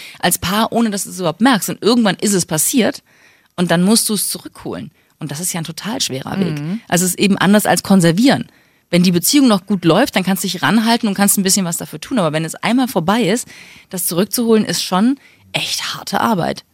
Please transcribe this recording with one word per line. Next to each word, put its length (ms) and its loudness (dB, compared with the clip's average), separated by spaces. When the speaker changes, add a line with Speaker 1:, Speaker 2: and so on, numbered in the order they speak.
Speaker 1:
als 180 -2
Paar, 340 -2
ohne 200 0
dass 120 -6
du 60 -14
es 100 -12
überhaupt 220 -2
merkst. 280 2
Und 120 -8
irgendwann 360 2
ist 160 0
es 120 0
passiert 580 0
und 160 0
dann 120 2
musst 260 2
du 40 -2
es 160 -4
zurückholen. 640 -10
Und 120 -10
das 80 -10
ist 120 -6
ja 100 -4
ein 40 -6
total 340 -8
schwerer 400 -6
Weg. 200 -2
Speaker 2:
Mhm. 280 -6
Speaker 1:
Also 180 0
es 60 -2
ist 80 -6
eben 180 2
anders 280 4
als 180 0
konservieren. 640 4
Wenn 140 2
die 80 2
Beziehung 380 4
noch 160 2
gut 180 -2
läuft, 320 4
dann 80 0
kannst 200 -2
du 40 -4
dich 140 -8
ranhalten 480 2
und 60 -4
kannst 220 2
ein 60 2
bisschen 220 0
was 120 -4
dafür 220 -10
tun. 200 -4
Aber 120 2
wenn 140 -2
es 100 -10
einmal 320 0
vorbei 360 0
ist, 240 -2
das 180 -6
zurückzuholen, 560 0
ist 200 -4
schon 360 0
echt 440 -6
harte 260 -4
Arbeit. 420 -2